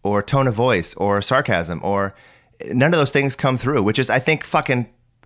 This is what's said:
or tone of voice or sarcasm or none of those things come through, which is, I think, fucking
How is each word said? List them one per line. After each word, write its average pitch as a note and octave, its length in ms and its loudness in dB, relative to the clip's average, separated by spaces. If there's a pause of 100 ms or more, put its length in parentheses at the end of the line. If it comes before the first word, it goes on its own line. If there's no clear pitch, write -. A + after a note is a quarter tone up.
or G2+ 200 0
tone C3+ 240 0
of A2+ 80 0
voice A2 400 0
or G2+ 260 0
sarcasm F#2 640 0
or G2 300 -2 (580)
none C#3+ 220 2
of E3 40 4
those C#3 140 2
things C#3 240 0
come C3 220 0
through, B2+ 240 0
which G#3 160 0
is, B2+ 100 0
I A#2+ 100 2
think, D#3 260 0
fucking C3 440 -2 (380)